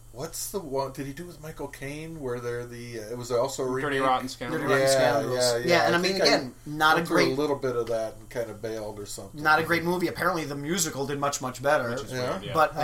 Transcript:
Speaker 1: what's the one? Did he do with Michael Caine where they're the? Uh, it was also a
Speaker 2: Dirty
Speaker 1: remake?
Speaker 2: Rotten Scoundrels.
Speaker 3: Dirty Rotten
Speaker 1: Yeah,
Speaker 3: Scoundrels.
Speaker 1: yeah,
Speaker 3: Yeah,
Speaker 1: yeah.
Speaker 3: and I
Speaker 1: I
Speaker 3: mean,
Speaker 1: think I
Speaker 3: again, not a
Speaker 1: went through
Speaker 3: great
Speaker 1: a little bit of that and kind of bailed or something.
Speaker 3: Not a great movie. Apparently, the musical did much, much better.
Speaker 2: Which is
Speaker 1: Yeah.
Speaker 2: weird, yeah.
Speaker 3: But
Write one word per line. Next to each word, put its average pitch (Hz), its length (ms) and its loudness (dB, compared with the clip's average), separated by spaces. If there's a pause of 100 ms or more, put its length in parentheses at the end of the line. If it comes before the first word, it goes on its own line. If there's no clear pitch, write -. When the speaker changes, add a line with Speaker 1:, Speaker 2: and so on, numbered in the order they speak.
(140)
Speaker 1:
what's 151 380 -8
the 202 80 -4
one? 135 320 -2
Did 135 140 -8
he 139 80 -8
do 170 120 -12
with 160 160 -16
Michael 156 280 -8
Caine 156 500 -10
where 123 220 -4
they're 120 240 -6
the? 120 340 -10
Uh, 107 120 -10
it 123 60 -6
was 120 140 -8
also 127 320 2
a 131 40 0 (140)
Speaker 2:
Dirty 143 160 0
Speaker 1:
remake? 135 120 4
Speaker 2:
Rotten 127 200 2
Scoundrels. 139 320 -6
Speaker 3:
Dirty 135 120 2
Rotten 135 140 6
Speaker 1:
Yeah, 135 60 6
Speaker 3:
Scoundrels. 127 440 4
Speaker 1:
yeah, 123 200 4
Speaker 3:
Yeah, 120 80 -2
Speaker 1:
yeah. 170 200 6
Speaker 3:
and 170 100 4
I - 20 4
Speaker 1:
I 175 40 2
Speaker 3:
mean, 185 120 2
Speaker 1:
think 190 100 2
I 151 40 6
Speaker 3:
again, 143 260 2 (120)
not 156 280 4
a - 40 6
Speaker 1:
went 170 100 0
through 170 100 2
Speaker 3:
great 135 140 4
Speaker 1:
a 131 100 -2
little 147 140 2
bit 127 220 -2
of 117 100 0
that 110 320 -2
and 110 100 -18
kind 117 200 -4
of 101 120 -12
bailed 107 380 -8
or 104 60 -8
something. 101 360 -12
Speaker 3:
Not 156 180 6
a 165 40 2
great 165 200 2
movie. 175 260 2
Apparently, 170 360 0
the 139 100 -6
musical 143 500 -2
did 143 140 -2
much, 139 220 -2
much 123 220 -6
better. 143 280 2
Speaker 2:
Which 123 120 -4
is 110 80 -12
Speaker 1:
Yeah. 127 200 -4
Speaker 2:
weird, 190 120 -4
yeah. - 100 -6
Speaker 3:
But 156 300 4